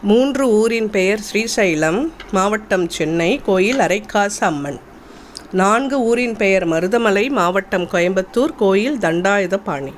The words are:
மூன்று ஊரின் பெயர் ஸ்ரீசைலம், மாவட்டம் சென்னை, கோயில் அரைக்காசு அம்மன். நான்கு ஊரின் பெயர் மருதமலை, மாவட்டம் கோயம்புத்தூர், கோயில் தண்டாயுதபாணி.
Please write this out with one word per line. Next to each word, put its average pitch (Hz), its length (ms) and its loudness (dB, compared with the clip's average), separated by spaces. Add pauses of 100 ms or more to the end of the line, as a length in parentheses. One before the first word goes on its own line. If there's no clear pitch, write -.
மூன்று 254 500 2
ஊரின் 220 380 2
பெயர் 208 320 0
ஸ்ரீசைலம், 196 800 0 (280)
மாவட்டம் 202 600 0
சென்னை, 165 420 -2 (100)
கோயில் 208 380 0
அரைக்காசு 202 640 -2
அம்மன். 143 380 -4 (720)
நான்கு 226 480 2
ஊரின் 233 360 0
பெயர் 190 300 2
மருதமலை, 196 640 2
மாவட்டம் 185 560 0
கோயம்புத்தூர், 190 680 0
கோயில் 214 440 2
தண்டாயுதபாணி. 180 1000 -2